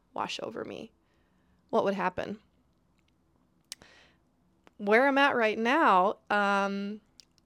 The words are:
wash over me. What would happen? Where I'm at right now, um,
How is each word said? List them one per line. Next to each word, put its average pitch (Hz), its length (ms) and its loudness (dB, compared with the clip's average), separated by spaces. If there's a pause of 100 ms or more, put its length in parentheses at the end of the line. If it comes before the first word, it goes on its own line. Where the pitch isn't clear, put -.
(140)
wash - 280 -8
over 226 220 -8
me. - 260 -14 (800)
What 226 160 0
would 196 100 0
happen? 185 440 -6 (2500)
Where 214 280 4
I'm 277 120 2
at 277 180 2
right 220 220 0
now, 226 580 2 (140)
um, 202 680 -2 (460)